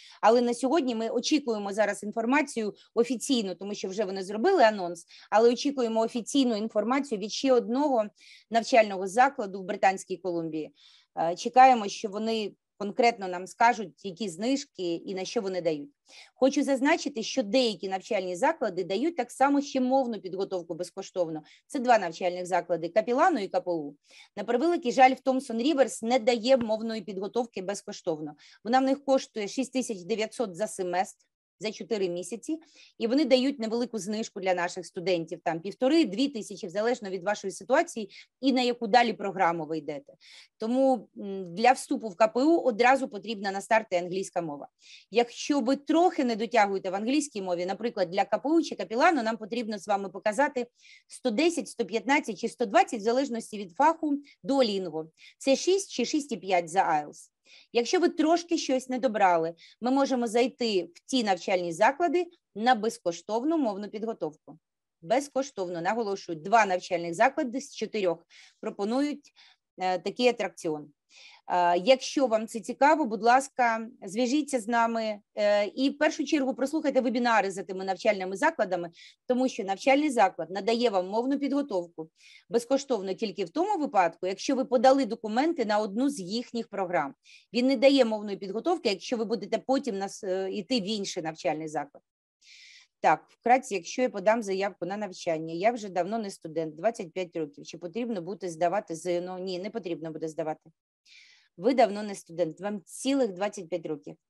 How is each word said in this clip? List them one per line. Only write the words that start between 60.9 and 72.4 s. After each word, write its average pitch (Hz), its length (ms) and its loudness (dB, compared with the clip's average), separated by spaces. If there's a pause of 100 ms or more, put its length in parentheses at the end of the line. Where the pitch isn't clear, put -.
в - 60 -20
ті 247 240 -2
навчальні 180 480 0
заклади 285 540 2 (280)
на 233 200 2
безкоштовну 226 840 -2
мовну 208 300 -2
підготовку. 170 680 -8 (440)
Безкоштовно, 202 800 -2
наголошую, 196 580 -4
два 208 280 4
навчальних 175 480 -2
заклади 254 460 2
з - 160 -14
чотирьох 185 500 -2 (340)
пропонують, 240 720 -4 (460)
е, 185 200 0
такий 240 300 0
атракціон. 156 640 -4 (560)
Е, 175 300 4
якщо 262 480 2
вам 220 200 0